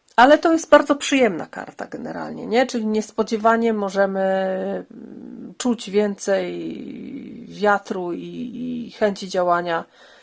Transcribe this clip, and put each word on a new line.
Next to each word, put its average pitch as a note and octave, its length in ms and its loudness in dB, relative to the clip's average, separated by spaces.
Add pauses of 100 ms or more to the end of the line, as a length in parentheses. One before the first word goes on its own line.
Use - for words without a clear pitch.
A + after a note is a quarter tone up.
(160)
ale C#4 220 8
to E4 160 4
jest D#4+ 160 0
bardzo D4 260 6
przyjemna B3 500 2
karta - 420 -12
generalnie, D#3 600 -10
nie? A#3+ 180 4
Czyli A#3+ 200 -2
niespodziewanie A3 880 2
możemy, G3 460 0 (720)
mm, - 640 -16
czuć A#3 320 -2
więcej F#3+ 1600 -4
wiatru F#3+ 680 0
i, F3 380 -8 (360)
i - 40 -16
chęci G3 380 -2
działania, F3 560 0 (380)